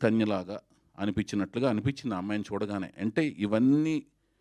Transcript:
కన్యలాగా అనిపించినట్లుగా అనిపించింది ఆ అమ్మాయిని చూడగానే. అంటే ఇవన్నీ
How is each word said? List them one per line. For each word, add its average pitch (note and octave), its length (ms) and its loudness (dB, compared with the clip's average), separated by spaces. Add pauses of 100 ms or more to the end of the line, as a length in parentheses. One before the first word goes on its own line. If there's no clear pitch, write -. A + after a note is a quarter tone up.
కన్యలాగా G#2 540 2 (440)
అనిపించినట్లుగా G2+ 680 -2
అనిపించింది A#2 420 -2
ఆ F2+ 80 -2
అమ్మాయిని G#2 280 -4
చూడగానే. G2+ 380 -4 (160)
అంటే A2 180 0 (240)
ఇవన్నీ C#3 500 4 (440)